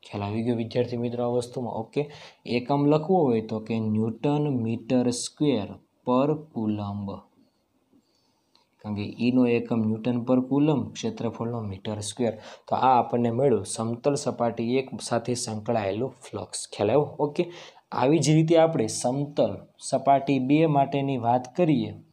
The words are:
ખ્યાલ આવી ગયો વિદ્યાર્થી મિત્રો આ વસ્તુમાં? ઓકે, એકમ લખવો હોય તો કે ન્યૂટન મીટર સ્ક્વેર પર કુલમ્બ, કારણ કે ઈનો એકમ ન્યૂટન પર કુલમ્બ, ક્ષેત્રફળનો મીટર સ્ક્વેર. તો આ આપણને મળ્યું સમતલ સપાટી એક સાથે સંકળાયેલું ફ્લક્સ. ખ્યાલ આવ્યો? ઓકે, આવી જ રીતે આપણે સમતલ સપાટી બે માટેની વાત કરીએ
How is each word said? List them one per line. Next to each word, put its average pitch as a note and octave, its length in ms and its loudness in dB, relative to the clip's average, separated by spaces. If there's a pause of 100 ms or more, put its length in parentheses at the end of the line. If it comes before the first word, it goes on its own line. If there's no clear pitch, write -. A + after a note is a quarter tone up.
ખ્યાલ G2+ 180 -6
આવી G#2+ 200 -2
ગયો A#2+ 140 0
વિદ્યાર્થી A#2+ 440 -2
મિત્રો A#2+ 200 -4
આ A#2+ 120 0
વસ્તુમાં? B2 480 -4
ઓકે, - 180 -4 (560)
એકમ C#3 240 0 (100)
લખવો D#3 260 4 (100)
હોય A2+ 240 2
તો A2 60 -2 (100)
કે A2+ 80 -2 (180)
ન્યૂટન A#2+ 500 0 (200)
મીટર A#2+ 440 0 (140)
સ્ક્વેર A#2+ 460 0 (380)
પર B2+ 240 2 (220)
કુલમ્બ, G#2 580 -4 (1700)
કારણ G#2+ 180 -8
કે G2+ 80 -6 (200)
ઈનો B2+ 180 4 (140)
એકમ A#2 300 0
ન્યૂટન A2 400 -2
પર B2+ 120 4 (100)
કુલમ્બ, C#3+ 340 2 (120)
ક્ષેત્રફળનો A#2 640 -6 (100)
મીટર G#2 300 -8 (100)
સ્ક્વેર. A#2 240 0 (320)
તો - 100 -4
આ C3 240 4
આપણને A#2 380 0
મળ્યું A#2+ 280 2 (100)
સમતલ A#2+ 480 -2
સપાટી A#2 460 -2 (100)
એક C3 80 -4 (200)
સાથે A#2+ 260 -2 (120)
સંકળાયેલું G#2+ 680 -2 (120)
ફ્લક્સ. - 340 -10 (140)
ખ્યાલ G#2 180 2
આવ્યો? D3 160 4 (180)
ઓકે, D3+ 180 -2 (560)
આવી D3 260 4
જ - 20 2 (100)
રીતે E3 240 4
આપણે D#3+ 240 2 (160)
સમતલ C3+ 520 0 (360)
સપાટી C#3 500 2 (100)
બે D3 100 6 (160)
માટેની C#3 500 0
વાત B2+ 180 2 (140)
કરીએ C3+ 340 2 (220)